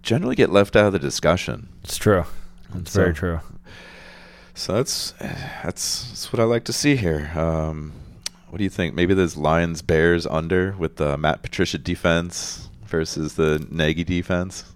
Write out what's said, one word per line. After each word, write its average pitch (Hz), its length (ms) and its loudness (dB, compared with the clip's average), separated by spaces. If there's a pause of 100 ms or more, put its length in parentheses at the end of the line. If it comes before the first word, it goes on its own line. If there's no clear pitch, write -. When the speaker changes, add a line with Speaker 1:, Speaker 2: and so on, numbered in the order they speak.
Speaker 1:
generally 147 320 0
get 123 160 4
left 101 240 4
out 104 120 8
of 95 60 2
the 92 60 2
discussion. 71 680 0 (140)
Speaker 2:
It's - 140 -8
true. 92 280 4 (460)
Speaker 1:
And 92 100 -8
Speaker 2:
It's - 140 -10
very 90 200 4
Speaker 1:
so, - 40 -10
Speaker 2:
true. 85 200 -2 (1120)
Speaker 1:
so - 200 -6
that's, - 380 -2 (520)
that's, - 460 -6
that's - 240 -8
what 117 60 0
I 117 40 4
like 117 220 2
to 123 80 -4
see 143 220 2
here. 80 400 -2
Um, 78 580 -2 (560)
what - 80 -12
do 104 60 0
you 95 60 0
think? 85 260 -2
Maybe 87 180 4
there's 92 220 4
Lions 80 460 2
Bears 82 460 4
under 90 500 0
with 80 200 -4
the 71 200 0
Matt 76 240 0
Patricia - 360 -2
defense 85 920 -2 (160)
versus 80 500 -2
the 78 340 2
Nagy 80 340 0
defense. 90 600 -2 (120)